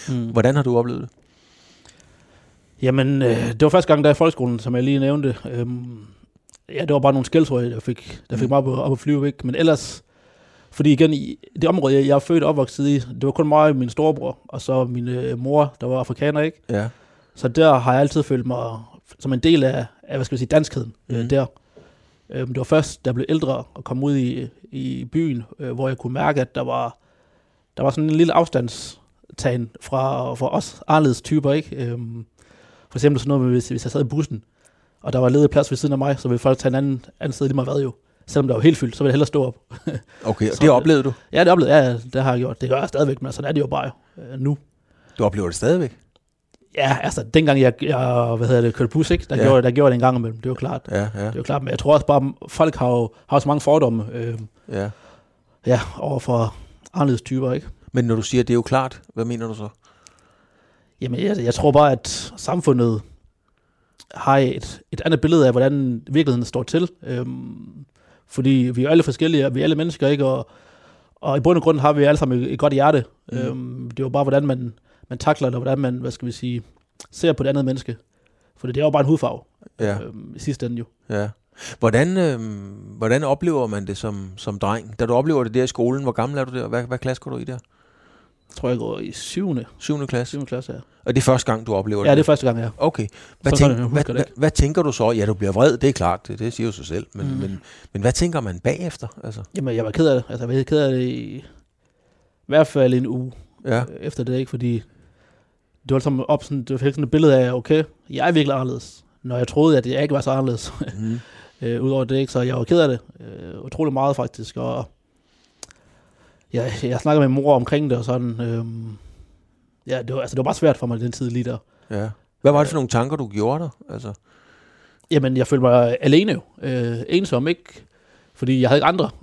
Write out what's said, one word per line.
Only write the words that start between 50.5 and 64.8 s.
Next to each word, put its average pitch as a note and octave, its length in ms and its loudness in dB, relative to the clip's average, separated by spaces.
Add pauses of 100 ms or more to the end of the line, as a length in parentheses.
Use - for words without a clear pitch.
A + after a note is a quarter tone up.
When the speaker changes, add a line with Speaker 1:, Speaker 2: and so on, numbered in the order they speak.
Speaker 1:
jo B2+ 40 -4
klart. B2+ 260 -6 (100)
Speaker 2:
Ja, F#2+ 100 -2
ja. G#2 140 -2
Speaker 1:
Det G2+ 120 -6
er A2 100 -6
jo - 60 -8
klart, C#3+ 200 -2
men C3+ 80 -8
jeg B2+ 80 -4
tror C#3+ 160 4
også C#3+ 120 2
bare, C#3 260 2 (160)
folk D#3+ 280 0
har B2 120 0
jo, A#2+ 220 0 (160)
har C#3+ 120 2
så C#3 100 0
mange C#3+ 120 2
fordomme, C3 520 2
øh, A#2 260 -8 (300)
Speaker 2:
Ja. G#2 220 -4 (760)
Speaker 1:
ja, B2 140 2 (180)
over C#3+ 200 -4
for A#2 360 0 (400)
anderledes C#3 280 2
typer, C3 300 -4
ikke? D3 140 -6 (260)
Speaker 2:
Men B2 120 0
når A2+ 100 2
du A2 80 -2
siger, B2 220 0
"Det A#2 60 -4
er B2 40 2
jo A#2 80 2
klart", C3 380 -2 (140)
hvad A2+ 100 -4
mener A#2 240 -8
du A2 60 -8
så? G#2+ 140 -12 (1300)
Speaker 1:
Jamen, B2 200 -6
jeg, G3+ 180 -2
jeg A#2+ 160 0
tror - 160 2
bare, C#3+ 220 6
at - 440 -8
samfundet B2 640 0 (1120)
har C#3 240 2
et, - 420 -2 (120)